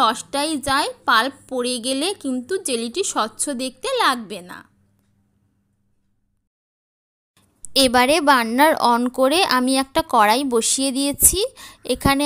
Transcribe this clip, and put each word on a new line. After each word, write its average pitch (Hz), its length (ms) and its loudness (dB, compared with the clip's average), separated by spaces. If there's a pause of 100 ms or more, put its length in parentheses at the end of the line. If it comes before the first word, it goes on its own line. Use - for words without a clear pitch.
রসটাই 277 520 -2 (160)
যায়। 285 200 0 (200)
পাল্প 247 260 2 (160)
পড়ে 247 240 -4 (120)
গেলে 269 220 -2 (140)
কিন্তু 254 300 -6 (160)
জেলিটি 233 340 -4 (100)
স্বচ্ছ 226 300 -4 (200)
দেখতে 262 260 -8 (140)
লাগবে 240 360 -2 (120)
না। - 80 -18 (3250)
এবারে 254 320 4 (120)
বার্নার 262 460 4 (180)
on 233 100 2 (160)
করে 269 200 2 (180)
আমি 254 160 0 (120)
একটা 320 160 -2 (140)
কড়াই 220 280 4 (120)
বসিয়ে 233 420 0
দিয়েছি। 277 420 0 (560)
এখানে 277 320 0